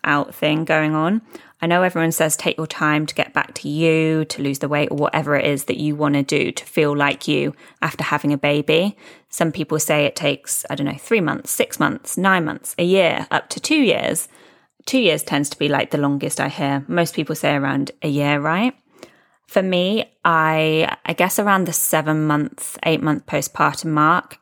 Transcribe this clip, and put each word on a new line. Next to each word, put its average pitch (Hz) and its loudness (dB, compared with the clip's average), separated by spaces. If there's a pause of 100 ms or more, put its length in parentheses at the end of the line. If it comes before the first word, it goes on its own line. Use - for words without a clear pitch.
out 147 0
thing 156 0
going 156 2
on. 170 0 (420)
I 170 -2
know 175 4
everyone 170 2
says 160 0
take - -2
your 160 -4
time 151 0
to - -10
get - -2
back - -2
to - -10
you, 160 2
to - -8
lose 139 -2
the 143 -4
weight 147 0
or 147 -4
whatever 147 0
it 135 2
is 143 0
that - -4
you 151 -2
wanna 143 0
do - 0
to - -10
feel 147 0
like 143 0
you 143 -2 (260)
after - -4
having 147 0
a 143 0
baby. 151 0 (320)
Some 165 -2
people 151 -4
say 151 0
it - -2
takes, - -4
I - -6
don't 143 -2
know, 139 -8
three 226 0
months, - -4
six - -2
months, - -2
nine 185 2
months, - -8
a 175 0
year, 180 2
up - -2
to - -8
two 302 2
years. - 0 (600)
Two 262 0
years 165 2
tends 143 -2
to - -10
be, 147 0
like, 139 0
the 151 0
longest 143 -2
I 139 0
hear. 139 -2
Most 170 0
people 156 -4
say 147 0
around 139 -2 (100)
a 156 -4
year, 143 0
right? 175 0 (720)
For - 2
me, 185 0 (120)
I, 160 2
I 170 -2
guess 180 0
around 196 2
the 165 -2
seven 156 0
month, - -2
eight 160 2
month 151 0
postpartum 147 -2
mark, 156 2